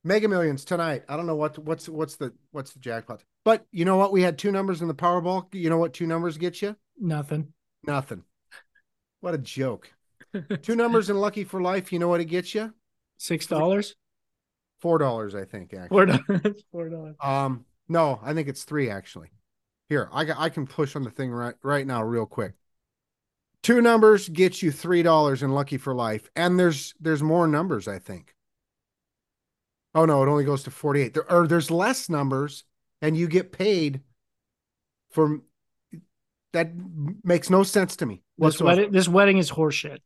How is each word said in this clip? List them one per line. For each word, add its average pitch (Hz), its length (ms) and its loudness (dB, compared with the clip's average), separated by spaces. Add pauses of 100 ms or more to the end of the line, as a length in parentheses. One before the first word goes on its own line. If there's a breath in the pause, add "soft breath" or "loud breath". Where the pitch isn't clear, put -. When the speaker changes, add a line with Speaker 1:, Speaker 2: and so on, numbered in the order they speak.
Speaker 1:
Mega 208 220 2
Millions 165 380 0
tonight. 165 440 -4
I 139 80 -8
don't 170 100 -6
know 160 100 -4
what, 151 240 -4
what's, 156 280 -8
what's 156 280 -8
the, 127 160 -10 (180)
what's 139 220 -14
the 135 80 -20
jackpot. 113 420 -12 (220)
But 220 260 4
you 170 140 -2
know 185 120 4
what? 196 140 4
We 190 120 4
had 175 140 2
two 202 140 -2
numbers 196 320 -2
in 170 60 -4
the 151 80 -6
Powerball. 180 580 0
You 170 160 -2
know 165 80 2
what 165 160 0
two 170 140 -6
numbers 165 300 -4
get 175 220 -6
you? 208 140 -6 (240)
Speaker 2:
Nothing. 151 540 -6 (340)
Speaker 1:
Nothing. 135 380 -4 (960 loud breath)
What 175 140 -4
a 151 40 -4
joke. 131 540 -8 (340)
Speaker 2:
<laughs> 185 360 -8
Speaker 1:
Two 226 120 -4
numbers 233 340 2
in 202 100 0
Lucky 202 260 -2
for 190 180 -8
Life. 185 300 -4
You 175 80 -4
know 175 80 0
what 170 120 2
it 165 40 -4
gets 175 280 -6
you? 220 200 -6 (460)
Speaker 2:
Six - 280 -4
dollars? 175 480 0 (840)
Speaker 1:
Four 170 180 2
dollars, 113 380 -2
I 98 80 -8
think, 95 280 -14
actually. 92 160 -14
Speaker 2:
Four 190 180 6
dollars. 196 600 0
<laughs> - 60 -20
Four 170 160 -10
dollars. 156 340 -14
Speaker 1:
Um, 135 420 -2 (240)
no, 160 360 2
I 147 100 -4
think 156 140 -4
it's - 160 -12
three, 143 260 -2
actually. 92 380 -12 (600)
Here, 139 240 -2
I 156 120 -4
got, 151 160 -6
I 165 80 -2
can 143 180 -6
push 143 300 -6
on 139 80 -6
the 113 60 -10
thing 131 200 -8
right, 120 320 -8
right 139 240 -2
now 123 160 -4
real 113 240 -4
quick. - 280 -8 (1080)
Two 240 180 6
numbers 220 480 8
get 180 340 2
you 156 100 0
three 170 320 2
dollars 147 400 4
in 135 80 0
Lucky 139 260 -2
for 135 160 -4
Life. 113 400 -4
And 175 240 2
there's, 170 400 0
there's 156 240 -2
more 165 240 2
numbers, 123 400 -2
I 98 140 -10
think. - 340 -18 (1600)
Oh, 160 120 6
no, 139 160 4
it 135 60 4
only 147 160 2
goes 143 180 -2
to 143 80 -14
forty-eight. 139 420 -2
There, - 180 -4
or 175 160 6
there's 160 240 0
less 196 380 0
numbers, 143 560 -2 (380)
and 156 120 2
you 170 140 0
get 180 240 0
paid 165 480 0 (1120)
for, 151 320 0 (1120)
that 165 140 0
m-, 170 540 -8
makes 175 280 0
no 190 120 6
sense 190 340 0
to 143 100 -6
me 104 80 -8
Speaker 2:
This - 80 -18 (360)
Speaker 1:
whatsoever. 170 220 4
Speaker 2:
wedding, 202 120 0
this 185 140 4
wedding 190 300 4
is 175 140 0
horseshit. 151 560 -4